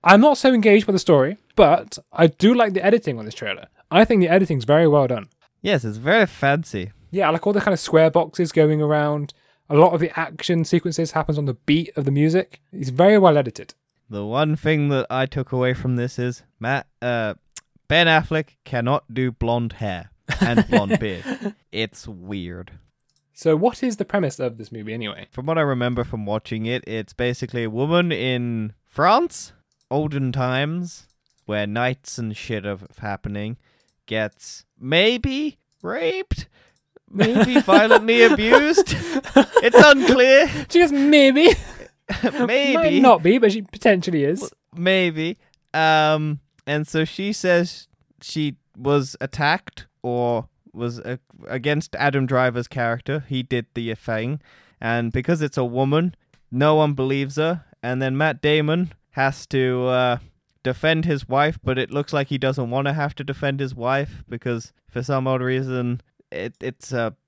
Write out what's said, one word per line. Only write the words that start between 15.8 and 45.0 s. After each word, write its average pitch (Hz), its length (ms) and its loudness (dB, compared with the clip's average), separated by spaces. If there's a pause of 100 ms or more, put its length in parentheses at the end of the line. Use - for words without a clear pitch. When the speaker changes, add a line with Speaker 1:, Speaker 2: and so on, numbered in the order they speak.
Speaker 2:
this 123 240 -6
is 123 240 -6 (160)
Matt, 127 260 -6 (160)
uh, 117 320 -4 (540)
Ben 170 180 2
Affleck 156 440 0 (140)
cannot 123 480 -4
do 127 200 -2
blonde 117 420 -4
hair 95 380 -10 (280)
and 190 300 2
blonde 208 300 0
Speaker 1:
<laughs> - 0 -
Speaker 2:
beard. - 560 -8 (160)
It's 107 360 -10
weird. 92 680 -14 (600)
Speaker 1:
So 160 220 0
what 190 260 -2
is 240 160 -4
the 190 80 -6
premise - 340 -4
of 117 200 -6
this 107 120 -16
movie 110 220 -12
anyway? 107 380 -10
Speaker 2:
From 127 160 -10
what 165 100 -2
I 160 40 0
remember 123 420 -2
from 107 240 -8
watching 110 400 -6
it, 123 200 -6
it's 110 260 -10
basically 123 500 -6
a 113 60 -4
woman 165 420 -2
in 120 640 -6 (120)
France, 220 680 -2 (400)
olden 139 400 -4
times, 139 720 -6 (400)
where 104 220 -4
knights 120 500 -6
and 110 180 -8
shit 104 300 -10
are 98 160 -8
f-, - 180 -20
happening, 104 580 -10 (500)
gets - 580 -8 (140)
maybe 240 800 -2 (240)
raped, 339 640 -6 (640)
maybe 226 480 2
Speaker 1:
<laughs> - 0 -
Speaker 2:
violently 233 640 6
abused. 285 720 4
It's 294 840 2
unclear. 269 720 8 (220)
Speaker 1:
She 339 100 4
goes, 339 120 4
"Maybe." 285 580 6
Speaker 2:
<laughs> - 60 4 (680)
Maybe. 269 520 0
Speaker 1:
Might 302 260 2
not 220 220 8
be, 220 160 4
but 214 120 4
she 214 120 -6
potentially 185 600 0
is. 156 160 0
Speaker 2:
W-, - 120 -12 (240)
maybe. 170 600 -2 (360)